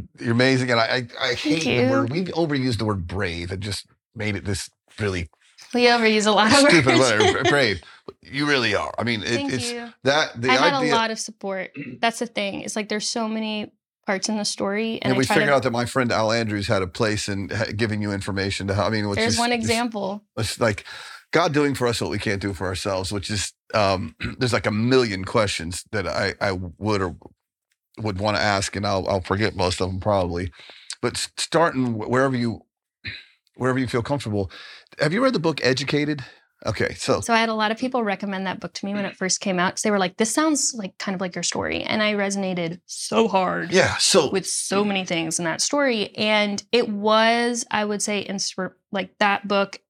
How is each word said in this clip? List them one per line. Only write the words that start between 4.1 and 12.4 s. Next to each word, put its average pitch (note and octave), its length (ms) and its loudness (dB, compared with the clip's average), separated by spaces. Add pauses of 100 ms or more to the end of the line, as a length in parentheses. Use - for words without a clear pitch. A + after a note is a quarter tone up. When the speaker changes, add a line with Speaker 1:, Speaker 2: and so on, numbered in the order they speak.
Speaker 1:
made G#2+ 220 -4
it F2 80 -8
this G2 260 -4 (280)
really F#2 300 -2 (460)
Speaker 2:
We A#3+ 120 4
overuse A3 400 4
a G#3+ 40 4
lot G#3+ 220 6
of C#4+ 180 8
Speaker 1:
stupid - 280 6
Speaker 2:
words. - 360 4
Speaker 1:
word. - 120 0
Speaker 2:
<laughs> - 20 2
Speaker 1:
Brave. B2 340 2 (400)
You C#3+ 260 -4
really A#2 260 4
are. E2 240 -2
I G#2+ 60 0
mean, A2+ 180 0
it, D2 60 -6
Speaker 2:
Thank A#2+ 240 0
Speaker 1:
it's A#3+ 200 -2
Speaker 2:
you. A#3+ 200 -10 (120)
Speaker 1:
that, C3 360 2
the B2 100 2
Speaker 2:
I B3+ 40 6
had C#4 200 4
Speaker 1:
idea B3+ 200 2
Speaker 2:
a - 20 4
lot A3+ 140 2
of A3 80 -6
support. F#3+ 540 -8 (280)
That's A3+ 200 0
the A#3+ 60 -4
thing. G3+ 360 -6